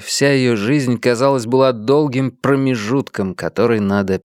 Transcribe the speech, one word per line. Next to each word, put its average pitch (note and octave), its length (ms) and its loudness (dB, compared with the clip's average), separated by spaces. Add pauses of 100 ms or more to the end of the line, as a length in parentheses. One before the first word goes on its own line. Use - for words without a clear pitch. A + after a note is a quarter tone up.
вся - 260 0
её B2+ 240 2
жизнь, B2 440 0
казалось, B2 480 0
была C3 240 2
долгим C3 580 0
промежутком, B2+ 1040 -2
который A2 460 0
надо G2 480 0